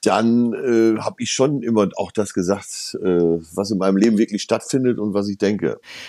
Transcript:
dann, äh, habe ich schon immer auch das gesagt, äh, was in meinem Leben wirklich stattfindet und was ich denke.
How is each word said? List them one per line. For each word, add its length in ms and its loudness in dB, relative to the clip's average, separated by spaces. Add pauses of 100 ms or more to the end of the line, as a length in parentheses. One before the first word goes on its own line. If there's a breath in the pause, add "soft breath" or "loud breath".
dann, 500 2
äh, 480 2
habe 180 -6
ich 140 -6
schon 320 0
immer 320 2
auch 160 -6
das 220 -4
gesagt, 680 -4
äh, 60 0 (440)
was 200 -4
in 60 0
meinem 180 2
Leben 200 4
wirklich 260 0
stattfindet 580 -2
und 120 -2
was 160 -2
ich 100 -6
denke. 420 -2 (280 loud breath)